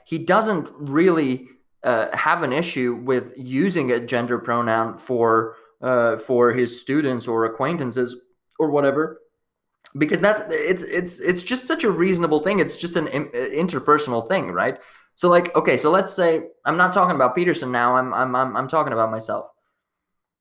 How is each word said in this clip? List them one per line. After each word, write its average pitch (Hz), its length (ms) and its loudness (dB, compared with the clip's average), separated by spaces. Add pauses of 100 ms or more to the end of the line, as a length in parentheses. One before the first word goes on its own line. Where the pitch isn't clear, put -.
he 160 140 -6
doesn't 190 600 0
really 147 680 2 (360)
uh, 117 320 0
have 165 260 0
an 131 100 -2
issue 127 520 -2
with 127 320 -2
using 135 560 -2
a 120 80 0
gender 120 380 -2
pronoun 113 600 -2
for, 113 580 0 (240)
uh, 120 360 2
for 120 360 2
his 120 280 -2
students 135 480 -2
or 113 160 0
acquaintances 123 720 -4 (420)
or 156 120 0
whatever, 143 500 0 (760)
because 151 240 0
that's, 208 200 2 (100)
it's, 170 320 -2
it's, 180 380 -4
it's 180 220 0
just - 240 -2
such 320 180 -2
a 220 60 2
reasonable 170 500 2
thing. 196 180 0
It's 143 180 0
just 175 200 -4
an 156 120 -2
im-, 147 240 -4
uh, 120 60 -6 (160)
interpersonal 147 720 0
thing, 147 220 -2
right? 95 280 -2 (360)
So, - 140 2
like, 180 280 4
okay, 156 200 2
so 151 140 2
let's 185 220 2
say, 165 300 2 (220)
I'm 156 120 0
not 180 160 2
talking 180 240 2
about 127 180 2
Peterson 160 380 0
now, 123 240 2
I'm, 127 160 -2
I'm, 123 240 -2
I'm, 127 200 -2
I'm 131 120 -4
talking 147 240 -2
about 113 180 0
myself. 110 400 -6 (920)